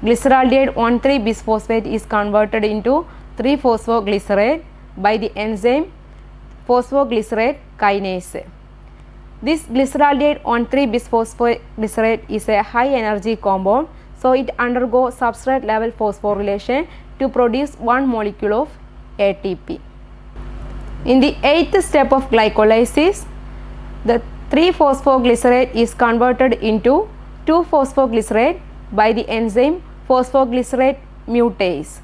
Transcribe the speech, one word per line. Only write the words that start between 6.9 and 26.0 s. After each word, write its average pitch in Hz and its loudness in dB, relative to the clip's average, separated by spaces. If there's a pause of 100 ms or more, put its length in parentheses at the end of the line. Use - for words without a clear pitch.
kinase. 196 -2 (960)
This 311 -2
glyceraldehyde 285 0
one 233 0
three 277 0
bisphosphoglycerate 226 -2
is 208 -6
a 214 2
high 240 -2
energy 220 -2
compound, 202 0 (280)
so 254 0
it 262 0
undergo 247 0
substrate 254 -2
level 220 -2
phosphorylation 208 -2 (320)
to 269 0
produce 262 0
one 247 0
molecule 214 -2
of 302 -4 (500)
A 202 2
T 190 -6
P. - -12 (1200)
In 262 4
the 277 4
eighth 330 4
step 277 2
of 262 0
glycolysis, 226 2 (800)
the 233 2 (280)
three 330 4
phosphoglycerate 254 2
is 233 0
converted 247 2